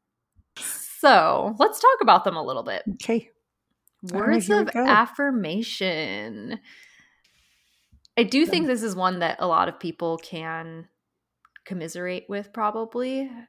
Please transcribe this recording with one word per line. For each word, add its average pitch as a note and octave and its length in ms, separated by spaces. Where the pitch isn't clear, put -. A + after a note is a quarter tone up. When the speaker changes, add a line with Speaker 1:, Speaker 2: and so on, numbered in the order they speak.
Speaker 1:
So - 1000
let's E4 220
talk C5 200
about F#3 260
them F3 100
a D#3+ 80
little C3 180
bit. G2 220
Speaker 2:
Okay. - 380
All G3 60
right, G#3+ 140
Speaker 1:
Words G#3+ 120
Speaker 2:
here G#4 120
we G#4+ 40
Speaker 1:
of - 100
Speaker 2:
go. B3 140
Speaker 1:
affirmation. F3+ 1700
I A#3+ 60
do C4 240
Speaker 2:
So E4 60
Speaker 1:
think E4 160
this A#3+ 160
is G3+ 120
one F#3 240
that E3+ 200
a F3+ 80
lot F3 200
of E3+ 120
people E3 400
can E3 680
commiserate F3+ 640
with, G3+ 240
probably. A#3+ 800